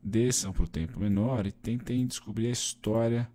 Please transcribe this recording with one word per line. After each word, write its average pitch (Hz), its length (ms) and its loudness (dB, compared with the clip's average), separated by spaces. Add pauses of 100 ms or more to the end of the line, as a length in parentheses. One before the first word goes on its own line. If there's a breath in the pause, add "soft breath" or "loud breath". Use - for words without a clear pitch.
Desçam 110 520 2
pro 90 140 2
tempo 82 320 -4
menor 104 460 2
e 101 60 -2
tentem 123 560 -2
descobrir 113 400 -4
a 123 40 0
história 117 840 0